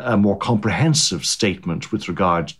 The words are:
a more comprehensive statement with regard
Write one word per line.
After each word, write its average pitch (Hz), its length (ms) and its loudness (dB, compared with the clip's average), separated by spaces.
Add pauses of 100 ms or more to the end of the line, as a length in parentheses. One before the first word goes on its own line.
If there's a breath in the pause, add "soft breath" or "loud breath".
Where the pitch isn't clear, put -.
a 120 140 0
more 101 180 4
comprehensive 107 880 0
statement - 680 -2
with 107 180 -4
regard 85 500 0